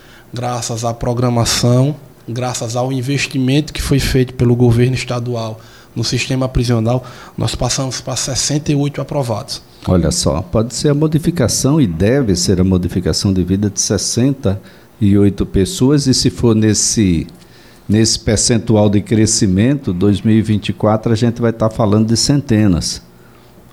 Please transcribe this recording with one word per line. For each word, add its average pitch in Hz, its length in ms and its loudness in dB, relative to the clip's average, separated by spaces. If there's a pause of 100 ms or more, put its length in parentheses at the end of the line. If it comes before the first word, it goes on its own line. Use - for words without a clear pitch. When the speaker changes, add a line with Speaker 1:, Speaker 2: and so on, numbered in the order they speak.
(320)
Speaker 1:
graças 120 540 -6
à 117 80 -2
programação, 123 1000 0 (340)
graças 120 460 -6
ao 127 180 -2
investimento 135 800 -2
que - 80 -6
foi 139 180 0
feito 127 360 0
pelo 120 200 2
governo 123 380 4
estadual 120 680 -6 (360)
no 120 80 -4
sistema 131 440 -2
prisional, 120 560 0 (320)
nós - 200 -4
passamos 131 460 -4
para 131 140 -8
sessenta 143 560 -2
e 147 40 2
oito 143 260 -2
aprovados. 131 640 -6 (240)
Speaker 2:
Olha 80 240 2
só, 78 320 -2
pode 113 320 -2
ser - 140 0
a 143 40 4
modificação 151 880 0
e 117 60 4
deve 101 480 2
ser 92 260 0
a - 20 4
modificação 90 680 0
de 92 100 0
vida 98 240 0
de - 140 -4
sessenta 117 800 -2 (420)
e 101 140 4
oito 101 280 2
pessoas, 131 640 2
e 131 60 4
se 123 160 0
for 117 260 2
nesse, 104 720 2 (600)
nesse 107 320 2
percentual 107 720 2
de 98 120 0
crescimento, 110 920 0
dois 95 300 0
mil 110 140 2
e 110 60 4
vinte 107 280 -2
e 104 40 -2
quatro 107 380 0
a 113 40 2
gente 117 260 0
vai 117 100 2
tá 110 180 0
falando 107 380 2
de 113 80 0
centenas. 107 840 0 (720)